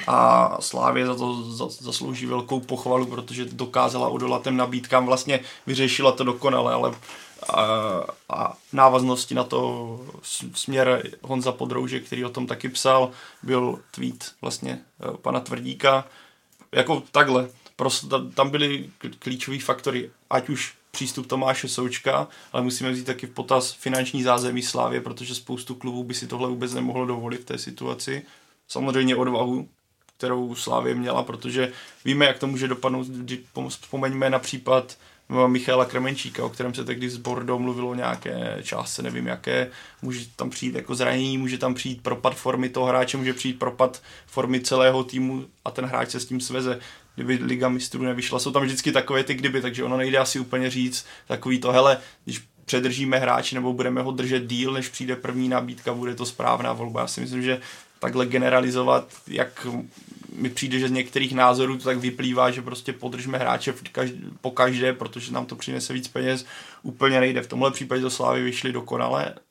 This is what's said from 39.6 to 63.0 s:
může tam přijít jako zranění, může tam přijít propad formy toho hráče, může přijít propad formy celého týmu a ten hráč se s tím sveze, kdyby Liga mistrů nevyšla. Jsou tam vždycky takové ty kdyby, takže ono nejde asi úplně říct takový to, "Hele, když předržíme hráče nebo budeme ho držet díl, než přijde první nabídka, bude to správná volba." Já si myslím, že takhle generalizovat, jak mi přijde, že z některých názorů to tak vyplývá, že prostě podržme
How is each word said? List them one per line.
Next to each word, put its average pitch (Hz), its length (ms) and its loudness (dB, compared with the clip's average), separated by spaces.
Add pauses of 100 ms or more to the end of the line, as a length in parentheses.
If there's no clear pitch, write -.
může 123 240 -8 (100)
tam 127 140 -6
přijít 127 240 -6
jako 127 200 -6
zranění, 131 440 0
může 127 200 -4
tam 127 160 0
přijít 127 280 -8
propad 123 320 0
formy 127 340 -2
toho 127 180 0
hráče, 127 300 2
může 131 160 0
přijít 127 260 -4
propad 127 440 2 (240)
formy 127 340 0
celého 131 440 6
týmu 131 400 -2 (200)
a - 60 -6
ten 127 140 -4
hráč 127 260 -2
se 127 100 -6
s 120 60 -8
tím 127 140 -4
sveze, 127 400 -2 (340)
kdyby 127 280 0
Liga 127 260 0
mistrů 127 340 -2
nevyšla. 127 360 -2
Jsou 143 140 -2
tam 139 100 4
vždycky 131 300 0
takové 135 320 2
ty 143 100 -2
kdyby, 131 280 0
takže 123 220 -4
ono 127 120 -2
nejde 131 220 2
asi 131 200 2
úplně 127 320 -2
říct 127 360 -4 (220)
takový 127 300 0
to, 127 140 2
"Hele, 131 260 8 (260)
když - 180 -8 (220)
předržíme 131 540 2
hráče 127 360 2
nebo 127 180 -2
budeme 127 300 0
ho 131 80 -2
držet 127 360 0
díl, 123 260 -2
než 131 160 -4
přijde 127 280 -4
první 127 320 -2
nabídka, 123 460 -2
bude 123 200 -4
to 120 120 -6
správná 123 460 0
volba." 117 280 -4
Já 123 60 0
si - 140 -6
myslím, 127 220 -4
že 127 180 0 (380)
takhle 123 280 0
generalizovat, 127 800 4 (200)
jak - 400 -4 (680)
mi 127 180 -4
přijde, 127 280 -2
že 131 100 0
z - 20 0
některých 131 440 0
názorů 127 440 6
to 127 60 -12
tak 131 140 2
vyplývá, 127 520 2
že 127 120 -4
prostě 123 300 -8
podržme 127 460 -6